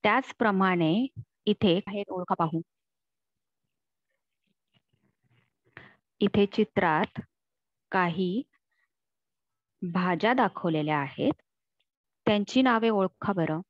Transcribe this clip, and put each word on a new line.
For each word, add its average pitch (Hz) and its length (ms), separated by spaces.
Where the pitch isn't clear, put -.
त्याचप्रमाणे 190 880
इथे 202 420
आहेत, 202 220
ओळखा 185 240
पाहू. 165 280
इथे 202 240
चित्रात 185 760
काही 185 520
भाज्या 180 520
दाखवलेल्या 160 640
आहेत, 143 360
त्यांची 208 340
नावे 226 280
ओळखा 196 440
बरं. 160 360